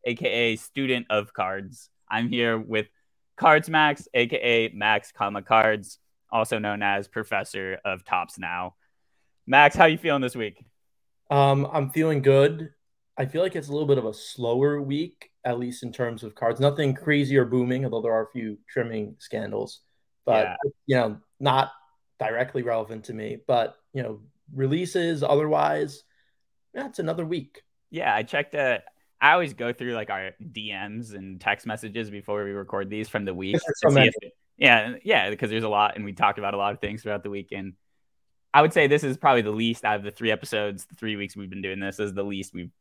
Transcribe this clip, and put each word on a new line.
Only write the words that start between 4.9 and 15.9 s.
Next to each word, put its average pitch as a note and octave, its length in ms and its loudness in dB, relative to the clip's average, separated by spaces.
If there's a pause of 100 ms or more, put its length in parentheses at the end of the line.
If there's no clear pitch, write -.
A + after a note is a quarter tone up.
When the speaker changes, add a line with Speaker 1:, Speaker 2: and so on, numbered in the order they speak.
Speaker 1:
comma, G2+ 300 -4
Cards, A2 560 2 (320)
also A2 300 0
known G#2 240 -4
as G2+ 240 0
Professor G2 760 -6
of F#2 220 -6
Tops - 320 -4
Now. F2 380 -8 (720)
Max, C#3+ 280 8
how F3 100 8
you D#3 120 4
feeling C#3+ 240 0
this B2 140 -4
week? G#2+ 280 -8 (680)
Speaker 2:
Um, C#3 420 4
I'm C#3 160 0
feeling D#3 320 0
good. D3 520 4 (440)
I C3+ 80 0
feel D#3 160 -2
like F3 140 -2
it's C#3+ 140 -6
a - 20 -6
little D3 160 -2
bit C#3 100 6
of A#2 80 -2
a G#2+ 80 -4
slower C3 720 0
week, D3 480 -6 (120)
at A#2+ 140 -2
least B2 240 -8
in A#2+ 100 -10